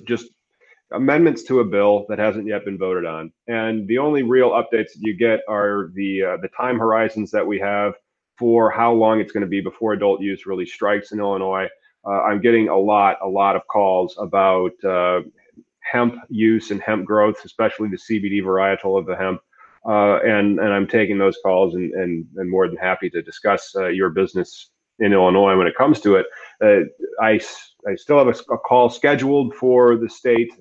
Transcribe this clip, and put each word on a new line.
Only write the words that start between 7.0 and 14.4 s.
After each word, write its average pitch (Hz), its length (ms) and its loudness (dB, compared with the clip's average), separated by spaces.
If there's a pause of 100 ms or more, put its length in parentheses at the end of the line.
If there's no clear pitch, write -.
that 101 140 -2
we 101 120 -4
have 101 360 -2 (420)
for 117 320 4
how 117 240 0
long 110 280 2
it's 104 100 -6
gonna 104 160 -4
be 98 140 -4
before 110 320 -4
adult 98 280 0
use 98 240 -6
really 92 220 -6
strikes 101 460 -4
in 107 80 -6
Illinois. 95 480 -4 (360)
Uh, 98 180 -2
I'm 104 180 0
getting 113 280 4
a 80 80 0
lot, 101 460 4
a 95 60 -6
lot 98 260 2
of 92 140 -6
calls 92 500 0
about, 92 540 0 (120)